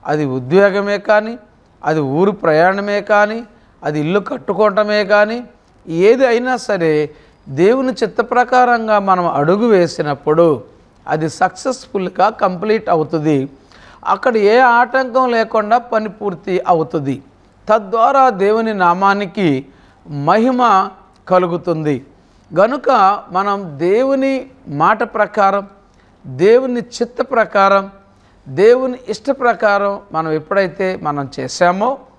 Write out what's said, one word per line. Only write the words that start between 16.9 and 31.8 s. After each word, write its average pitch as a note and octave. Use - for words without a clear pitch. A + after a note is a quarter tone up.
తద్వారా A3+
దేవుని G#3+
నామానికి F#3+
మహిమ G3
కలుగుతుంది. E3
గనుక A3
మనం G3
దేవుని C4
మాట F3
ప్రకారం, G3+
దేవుని A#3
చిత్త -
ప్రకారం, G3
దేవుని B3
ఇష్ట G#3+
ప్రకారం G3+
మనం D#3+
ఎప్పుడైతే F#3
మనం C#3+
చేశామో F#3